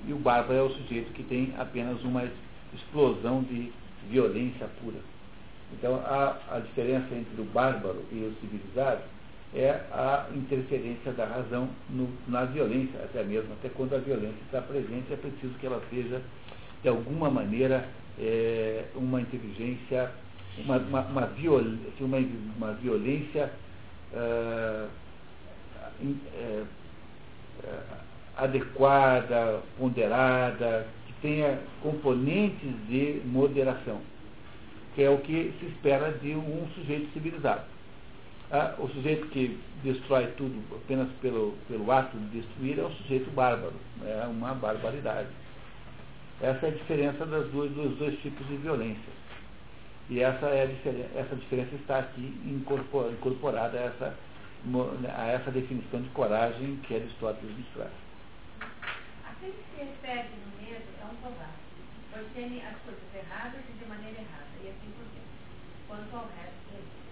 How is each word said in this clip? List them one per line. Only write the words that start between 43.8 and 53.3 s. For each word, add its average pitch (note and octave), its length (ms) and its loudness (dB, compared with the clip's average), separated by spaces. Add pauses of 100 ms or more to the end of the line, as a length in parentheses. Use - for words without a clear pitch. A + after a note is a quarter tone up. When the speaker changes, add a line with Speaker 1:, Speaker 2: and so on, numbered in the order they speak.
Speaker 1:
é G#2+ 220 -2
uma A#2+ 280 -2
barbaridade. A2 760 -2 (1120)
Essa C3 240 2
é D#3 40 6
a D#3 40 0
diferença C#3+ 520 0
das D#3 260 0
duas, C#3+ 200 0
dos C#3+ 260 0
dois D3 240 -2
tipos C#3+ 260 -6
de C#3 100 -4
violência. A#2+ 560 -2 (960)
E B2 100 0
essa C3 280 4
é C3+ 160 6
a - 20 6
diferen-, C3 400 -2 (100)
essa C3 200 -2
diferença B2+ 400 -2
está C3+ 240 0
aqui C3 340 -6 (120)
incorpor-, C3+ 680 0
incorporada A#2+ 640 0